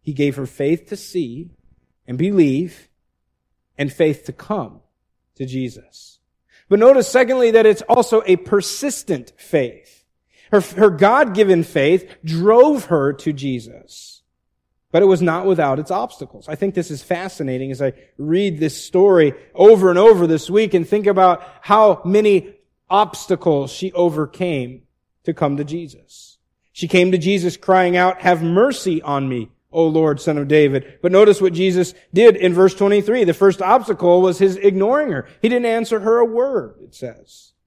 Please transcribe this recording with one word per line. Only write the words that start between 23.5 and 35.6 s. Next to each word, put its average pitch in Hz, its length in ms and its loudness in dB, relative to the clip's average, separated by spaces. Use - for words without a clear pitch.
she 190 220 -10
overcame 156 920 -6
to 165 80 -6
come 143 240 -4
to 143 80 -8
Jesus. - 720 -16
She - 160 -10
came 185 240 2
to 185 60 0
Jesus 175 380 -4
crying 185 400 0
out, 180 240 0
"Have 175 220 0
mercy 180 580 -2
on 139 300 -6
me, 120 200 -10
O 165 160 0
Lord, 156 340 0
Son 151 160 -4
of 143 120 -6
David." 143 520 0
But 180 120 -2
notice 208 280 6
what 185 140 0
Jesus 180 400 -2
did 208 240 6
in 185 160 0
verse 185 220 2
twenty-three. 202 500 0
The 170 80 0
first 196 300 0
obstacle 185 580 2
was 185 180 0
his 196 180 0
ignoring 202 560 0
her. 131 140 -8
He 226 80 0
didn't 247 160 -2